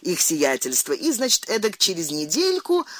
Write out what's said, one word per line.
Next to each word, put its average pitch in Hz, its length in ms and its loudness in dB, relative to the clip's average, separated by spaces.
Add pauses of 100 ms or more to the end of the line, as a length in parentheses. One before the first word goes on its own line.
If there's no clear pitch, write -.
их 175 180 0
сиятельство, 135 720 2
и, 294 200 0
значит, 247 360 0
эдак 214 300 0
через 165 320 0
недельку 339 760 0 (140)